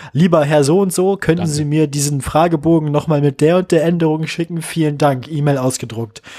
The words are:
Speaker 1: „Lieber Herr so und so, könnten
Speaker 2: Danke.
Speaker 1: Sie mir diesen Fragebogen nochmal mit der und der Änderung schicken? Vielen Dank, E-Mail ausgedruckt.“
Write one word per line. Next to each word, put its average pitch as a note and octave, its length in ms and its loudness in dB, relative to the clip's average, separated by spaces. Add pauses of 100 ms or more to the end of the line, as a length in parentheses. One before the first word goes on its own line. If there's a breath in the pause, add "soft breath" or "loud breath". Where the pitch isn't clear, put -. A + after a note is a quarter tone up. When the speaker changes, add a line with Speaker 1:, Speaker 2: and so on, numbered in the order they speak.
(120)
Speaker 1:
„Lieber E3 320 4
Herr D3 200 4
so E3 160 2
und F#3+ 120 0
so, F#3+ 240 0
könnten F3 260 0
Speaker 2:
Danke. D#3 120 -2
Speaker 1:
Sie D3+ 100 -2
mir D3+ 220 0
diesen C#3+ 360 -2
Fragebogen D#3+ 680 0
nochmal D3 300 0
mit C#3+ 200 0
der E3 180 4
und F#3 120 -2
der D#3+ 140 2
Änderung D#3+ 420 0
schicken? E3 360 -6
Vielen D3+ 360 -2
Dank, C#3 320 0
E-Mail C#3+ 280 0
ausgedruckt.“ A#2 640 -6 (160 loud breath)